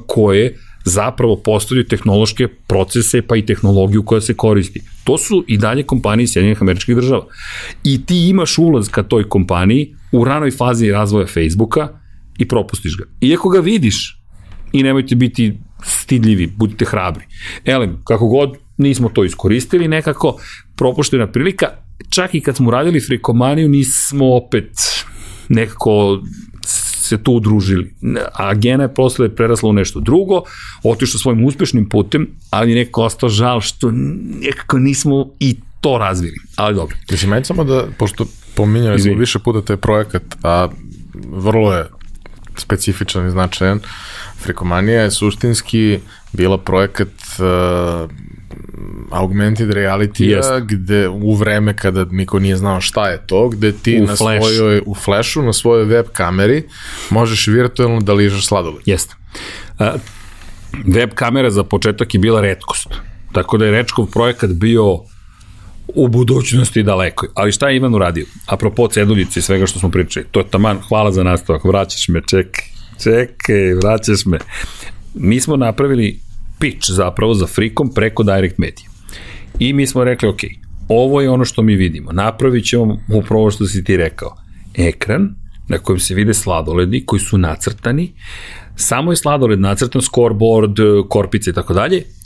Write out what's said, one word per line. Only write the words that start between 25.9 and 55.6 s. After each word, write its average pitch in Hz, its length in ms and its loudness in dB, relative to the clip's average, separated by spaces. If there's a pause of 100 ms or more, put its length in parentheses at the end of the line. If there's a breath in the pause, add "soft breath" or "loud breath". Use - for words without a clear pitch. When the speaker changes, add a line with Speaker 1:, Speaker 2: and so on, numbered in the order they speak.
Speaker 1:
se - 580 -4
tu 131 100 2
udružili. 101 640 0 (380)
A 98 200 -2
Gena 120 300 2
je - 100 -2
posle 123 420 0
prerasla 113 340 0
u 107 40 4
nešto 98 260 0
drugo, 180 420 2 (420 loud breath)
otišla 113 360 0
svojim 120 260 2
uspešnim 127 440 0
putem, 104 380 0 (220)
ali 113 260 2
nekako 120 280 0
ostao 117 260 0
žal 117 320 2
što - 300 -4 (500)
nekako 139 380 -2
nismo 139 500 2 (100)
i 135 160 2 (260)
to 135 160 2
razvili. 90 400 -2 (180)
Ali 104 200 0
dobro. 82 220 -4 (140)
Speaker 2:
Mislim, 98 220 0
ajde 131 120 0
samo 175 180 -2
da, 131 220 0 (120)
pošto 113 280 -2 (300)
pominjali 107 440 2
smo - 0 -
Speaker 1:
Izvini. 101 200 2
Speaker 2:
više 120 200 0
puta 107 220 0
taj 101 160 -2
projekat, 107 460 -2 (200)
a 87 240 2 (640)
vrlo 104 420 2
je 82 120 -2 (720)
specifičan 92 720 -2
i 92 40 0
značajan, 92 480 0 (600 loud breath)
Frikomanija 92 600 0
je 104 100 2
suštinski 107 880 0 (340 loud breath)
bila 92 240 2
projekat, 95 500 -2 (320)
e, 92 40 -2 (1700)
augmented 104 580 0
reality-a, 101 680 2
Speaker 1:
Jest. 131 120 0 (160)
Speaker 2:
gde 101 440 0
u 104 260 0
vreme 104 400 0
kada 92 360 0
niko 95 280 -2
nije 98 180 2
znao 95 240 -2
šta 104 280 -2
je 87 180 -6
to, 110 220 2
gde 107 220 0
ti 113 320 0
Speaker 1:
U - 20 6
Speaker 2:
na 104 100 0
Speaker 1:
Flash. 110 320 2
Speaker 2:
svojoj, 107 380 2
u 101 100 -6
Flashu, 113 460 0
na 117 120 2
svojoj 117 320 2